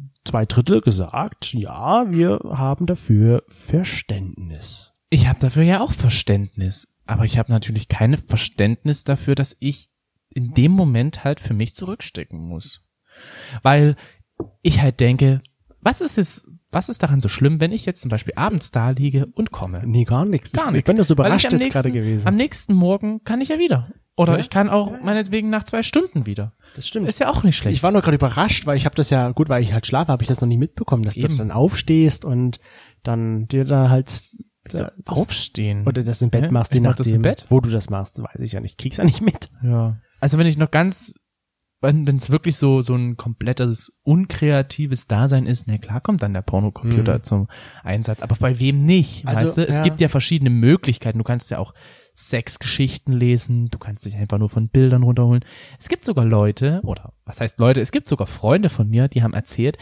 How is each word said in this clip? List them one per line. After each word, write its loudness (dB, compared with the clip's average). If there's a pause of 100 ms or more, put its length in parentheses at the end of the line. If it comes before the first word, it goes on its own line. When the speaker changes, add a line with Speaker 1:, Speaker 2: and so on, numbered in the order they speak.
(240)
Speaker 1:
zwei -2
Drittel 2
gesagt, -4
ja, -2
wir 2 (120)
haben -2
dafür 2
Verständnis. -8 (160)
Speaker 2:
Ich 4
hab 0
dafür 2
ja 4
auch -2
Verständnis. -2 (180)
Aber 0
ich 0
hab 0
natürlich -2
keine 2
Verständnis -2
dafür, -2
dass -2
ich -6 (440)
in -6
dem 4
Moment 0
halt -4
für -6
mich -4
zurückstecken -12
muss. -12 (800)
Weil 4 (680)
ich 4
halt 2
denke, 4 (380)
was 0
ist -4
es, -4 (240)
was -4
ist -8
daran 2
so 0
schlimm, 0
wenn 0
ich -4
jetzt -8
zum -8
Beispiel -4
abends -4
da 0
liege 0
und -6
komme? -8
Speaker 1:
Nee, 2
gar 0
nichts. -2
Speaker 2:
Gar -2
Speaker 1:
Ich -2
Speaker 2:
nichts. 0
Speaker 1:
bin 4
das 4
Speaker 2:
Weil 4
Speaker 1:
überrascht 4
Speaker 2:
ich -2
am 4
Speaker 1:
jetzt 0
gerade 0
Speaker 2:
nächsten, -2
Speaker 1:
gewesen. 0
Speaker 2:
am 4
nächsten 0
Morgen 0
kann -4
ich -4
ja -2
wieder. 0 (260)
Oder 4
Speaker 1:
Ja? 2
Speaker 2:
ich -6
kann 2
auch 0
Speaker 1:
Ja, -14
ja. -16
Speaker 2:
meinetwegen -2
nach -2
zwei -4
Stunden -2
wieder. -6 (240)
Speaker 1:
Das -12
stimmt. -4
Speaker 2:
Ist -4
ja 0
auch 0
nicht 4
schlecht. -2
Speaker 1:
Ich -2
war 2
nur 4
gerade 2
überrascht, 0
weil 0
ich 0
hab -2
das 0
ja, 2
gut, 0
weil 0
ich -2
halt -2
schlafe, -2
hab 0
ich -2
das 0
noch 2
nicht 2
mitbekommen, -2
dass -4
Speaker 2:
Eben. 0
Speaker 1:
du -2
dann -2
aufstehst 2
und -2 (420)
dann -4
dir 0
da 4
halt 4 (580)
Speaker 2:
Wieso -6
Speaker 1:
das -10 (140)
Speaker 2:
aufstehen? -4
Speaker 1:
Oder -2
das -4
im 2
Bett 2
Speaker 2:
Hä? -2
Speaker 1:
machst, 0
Speaker 2:
Ich 4
Speaker 1:
je 6
Speaker 2:
mach 2
das -2
im 2
Speaker 1:
nachdem. -
Speaker 2:
Bett? 0
Speaker 1:
Wo 6
du 0
das -2
machst, -8
weiß -12
ich -8
ja -8
nicht. -12
Krieg's -8
ja 0
nicht 2
mit. -2 (120)
Speaker 2:
Ja. 0 (220)
Also 0
wenn 4
ich 0
noch 0
ganz, -2 (640)
wenn, 2
wenn's 0
wirklich 0
so, 4
so -2
ein -2
komplettes -4
unkreatives 0
Dasein 2
ist, -2
na -2
klar -8
kommt -2
dann -2
der -4
Pornocomputer 0
Speaker 1:
Mhm. -6
Speaker 2:
zum -2 (340)
Einsatz. -4
Aber -2
bei 0
wem 2
nicht? 2
Speaker 1:
Also, 0
Speaker 2:
Weißt -2
du, 2
es 2
Speaker 1:
ja. 2
Speaker 2:
gibt 2
ja 4
verschiedene 0
Möglichkeiten. 2
Du -4
kannst -6
ja -6
auch -8 (420)
Sexgeschichten -4
lesen, 0
du -8
kannst -12
dich -10
einfach -2
nur 0
von -2
Bildern 4
runterholen. 4 (360)
Es -18
gibt -4
sogar 0
Leute, 2
oder -10 (100)
was -14
heißt -6
Leute, 4
es -2
gibt -2
sogar -2
Freunde 2
von 0
mir, 2
die 0
haben 0
erzählt, -4